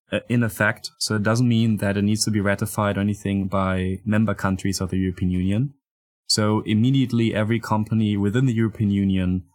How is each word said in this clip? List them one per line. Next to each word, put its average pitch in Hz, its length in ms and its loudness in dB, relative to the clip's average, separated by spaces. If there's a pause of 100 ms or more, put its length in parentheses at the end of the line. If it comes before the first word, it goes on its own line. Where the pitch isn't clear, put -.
uh, 104 200 -4
in 120 120 2
effect, - 580 -2
so - 160 -2
it 104 80 0
doesn't 117 260 2
mean 113 280 2
that 101 200 0
it 101 60 2
needs 107 200 2
to 110 80 -2
be 107 80 0
ratified 101 580 0
or 98 40 0
anything 98 480 -2
by 92 560 -2
member 107 280 2
countries 95 460 -2
of 92 120 -4
the 95 60 -2
European 92 340 -2
Union. 98 420 -2 (540)
So 107 340 0
immediately 117 760 2
every 107 240 0
company 107 560 0
within 101 300 2
the 123 80 2
European 110 380 0
Union 95 520 0 (120)